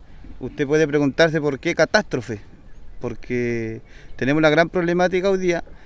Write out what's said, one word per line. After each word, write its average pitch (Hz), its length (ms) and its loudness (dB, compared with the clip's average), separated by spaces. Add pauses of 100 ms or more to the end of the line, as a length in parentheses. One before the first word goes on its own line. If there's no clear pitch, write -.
(420)
usted 131 260 -4
puede 156 180 4
preguntarse 147 540 2
por 143 200 -2
qué - 160 -2
catástrofe, 147 680 0 (580)
porque 117 800 -4 (380)
tenemos 143 240 2
la 156 80 8
gran 160 180 4
problemática 180 600 0
hoy 196 80 2
día 175 260 0 (220)